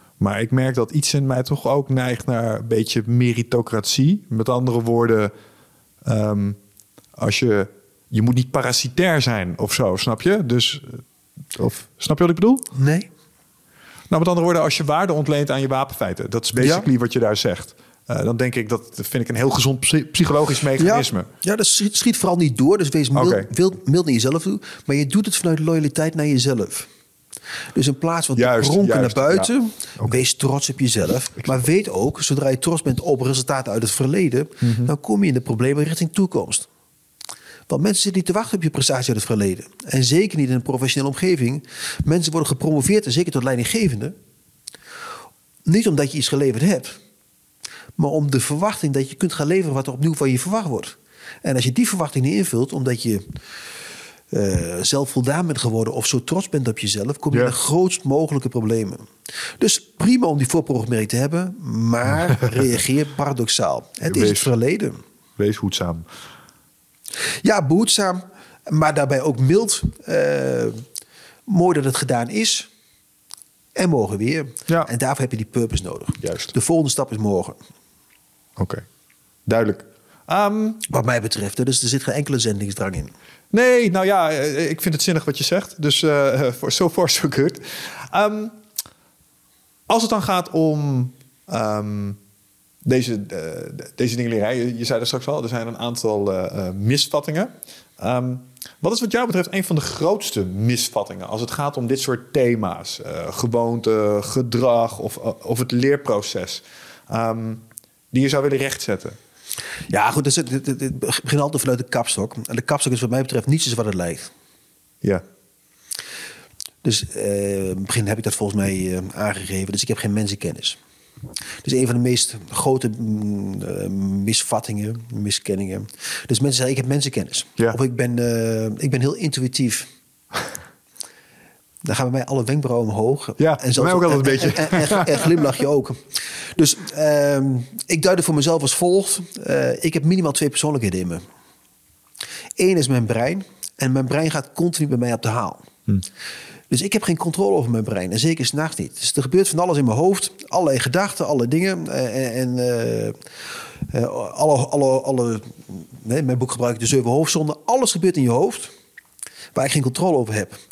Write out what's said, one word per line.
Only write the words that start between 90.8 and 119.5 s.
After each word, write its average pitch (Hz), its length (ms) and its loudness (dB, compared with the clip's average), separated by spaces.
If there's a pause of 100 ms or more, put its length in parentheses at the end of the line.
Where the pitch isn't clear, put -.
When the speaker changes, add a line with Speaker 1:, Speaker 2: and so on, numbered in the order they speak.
Speaker 1:
ehm, 104 640 -4 (640)
deze, 127 360 0
eh, 104 40 -4 (100)
de-, - 680 -12
deze 120 220 -2
dingen 120 140 -2
leren, 107 160 0
hè, 113 60 0
je, 123 260 -2
je 120 60 -6
zei 117 160 -2
er - 60 -4
straks 127 220 -4
al, 147 140 -2
er 117 60 -4
zijn 117 180 -4
een 117 120 -10
aantal, 107 540 -2
eh, 92 340 -4
eh, 92 80 -6
misvattingen. 143 760 0 (460)
Ehm, 127 380 -2 (440)
wat 185 140 0
is 233 80 -2
wat 226 120 -2
jou 247 140 0
betreft 185 260 0
een 190 120 -2
van 175 120 0
de 143 60 0
grootste 165 640 -2
misvattingen 98 840 -2
als 110 120 -6
het 117 100 -6
gaat 143 260 -4
om 123 100 -4
dit 135 140 0
soort 127 320 -4
thema's? 107 680 0
Eh, - 300 -8
gewoonte, 113 920 0
gedrag 120 760 0
of, - 180 -6
eh, 117 140 -6 (120)
of 117 160 -4
het 127 120 -4
leerproces, 123 920 -2 (460)
ehm, 113 460 -4 (540)
die 131 140 2
je 135 60 2
zou 139 140 2
willen 139 160 2
rechtzetten? 127 520 -4 (800)
Speaker 2:
Ja, 110 220 2
goed, 143 140 0
dus 139 120 0
het, 135 140 -2
het, 131 160 -4
het, 135 140 -4
het 131 180 -4
begint 131 420 0
altijd 147 220 0
vanuit 127 160 2
de 123 100 -6
kapstok. 117 460 -2 (120)
En 120 100 -6
de - 60 -2
kapstok 143 300 0
is 113 80 2
wat 113 100 0
mij 131 120 0
betreft 127 240 -2
niet 156 160 4
zo 120 120 -2
wat 113 100 0
het 104 100 -2
lijkt. 87 380 -6 (640)
Speaker 1:
Ja. 95 240 0 (1600)
Speaker 2:
Dus, - 280 -2
eh, 101 540 -2
in 95 60 -4
het 95 180 -4
begin 107 200 -2
heb 107 120 -2
ik 113 60 -6
dat 110 100 -2
volgens 101 260 -2
mij, 92 360 0
eh, 92 60 -4 (120)
aangegeven. 95 580 -4